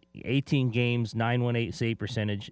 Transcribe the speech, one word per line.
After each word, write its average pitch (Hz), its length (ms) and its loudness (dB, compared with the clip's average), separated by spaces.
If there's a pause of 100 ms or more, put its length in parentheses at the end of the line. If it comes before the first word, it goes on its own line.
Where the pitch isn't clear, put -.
(240)
eighteen 135 460 2
games, 120 440 0
nine 117 300 2
one 120 140 2
eight 117 180 -2
save 117 240 0
percentage. 104 520 -2